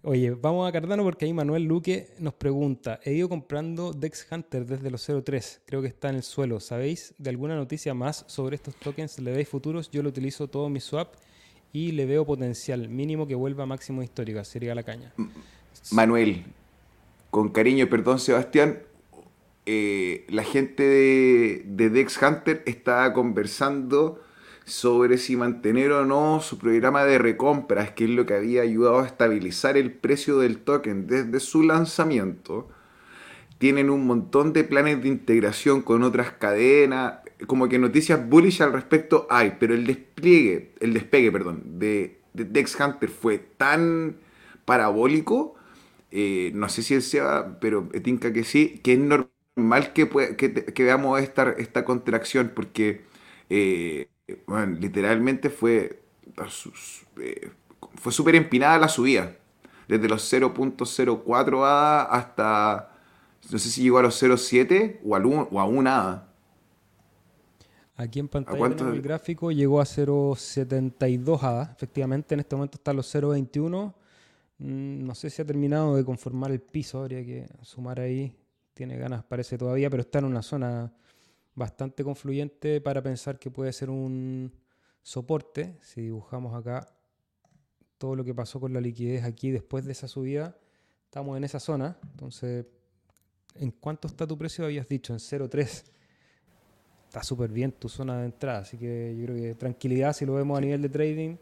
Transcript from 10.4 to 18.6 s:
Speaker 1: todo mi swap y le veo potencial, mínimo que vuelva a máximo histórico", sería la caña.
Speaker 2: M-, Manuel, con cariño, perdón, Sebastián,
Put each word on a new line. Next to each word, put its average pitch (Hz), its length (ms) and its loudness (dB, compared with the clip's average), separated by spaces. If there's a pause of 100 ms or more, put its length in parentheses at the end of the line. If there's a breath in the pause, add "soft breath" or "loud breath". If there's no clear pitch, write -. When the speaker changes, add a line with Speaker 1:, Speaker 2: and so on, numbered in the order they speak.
Speaker 1:
todo 143 200 -6
mi 139 120 -6
swap 156 340 -8 (580 soft breath)
y 165 200 -6
le 143 120 -2
veo 143 220 0
potencial, 123 600 -6
mínimo 147 400 -6
que 131 80 -4
vuelva 139 260 -6
a 135 40 -8
máximo 131 360 -8
histórico", 110 400 -8
sería 117 320 -10
la 117 80 -8
caña. 120 340 -16
Speaker 2:
M-, 110 120 -8 (640 loud breath)
Manuel, 110 540 2 (840)
con 107 200 2
cariño, 127 380 4
perdón, 123 300 2
Sebastián, 139 640 2 (840)